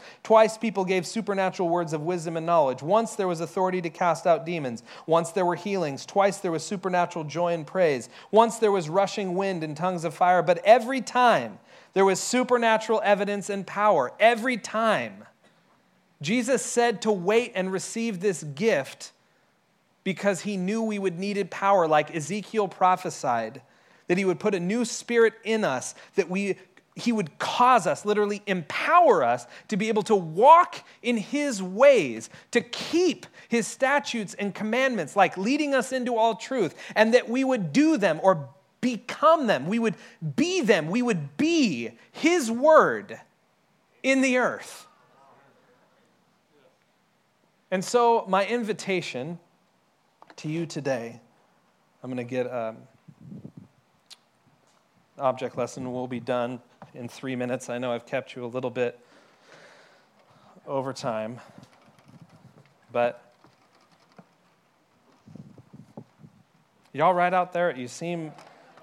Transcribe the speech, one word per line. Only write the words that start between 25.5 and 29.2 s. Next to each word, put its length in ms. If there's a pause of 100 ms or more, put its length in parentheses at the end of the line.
us, 300 (220)
that 120
we, 280 (400)
he 160
would 260
cause 480
us, 200
literally 420
empower 760